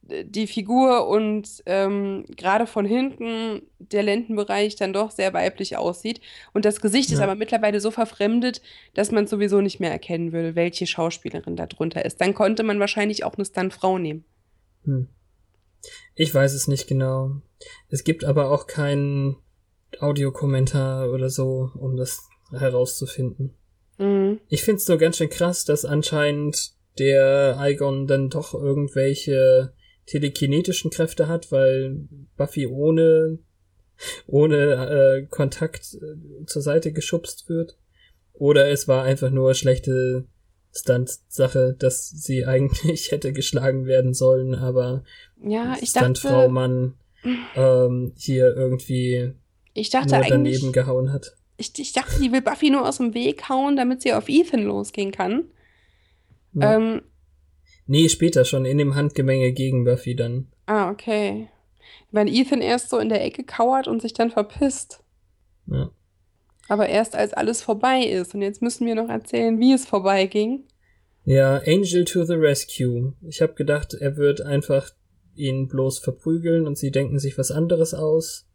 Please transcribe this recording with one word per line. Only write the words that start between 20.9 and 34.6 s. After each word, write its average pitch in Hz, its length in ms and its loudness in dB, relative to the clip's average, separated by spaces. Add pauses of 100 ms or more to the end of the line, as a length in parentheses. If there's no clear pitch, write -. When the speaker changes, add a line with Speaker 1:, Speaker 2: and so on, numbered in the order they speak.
Speaker 2:
oder 131 180 -2
so, 131 460 -2
um 131 200 -6
das 123 260 -6 (280)
herauszufinden. 135 1040 -2 (440)
Speaker 1:
Mhm. 196 500 0
Speaker 2:
Ich 147 140 -2
find's 208 260 0
nur 175 80 4
ganz 160 220 2
schön 156 100 0
krass, 175 360 -2
dass 151 200 0
anscheinend 147 880 -2 (260)
der 135 600 4
Aigon 139 480 0
dann 135 240 2
doch 156 240 -8
irgendwelche 139 1160 2 (340)
telekinetischen 147 840 -2
Kräfte 160 380 -2
hat, 170 240 -6
weil 135 560 0 (280)
Buffy 143 300 -4
ohne, 160 720 4 (880)
ohne, 147 300 4
äh, 135 680 4